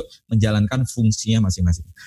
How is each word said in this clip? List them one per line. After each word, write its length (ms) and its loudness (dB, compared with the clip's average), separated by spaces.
menjalankan 560 0
fungsinya 640 0
masing-masing. 320 0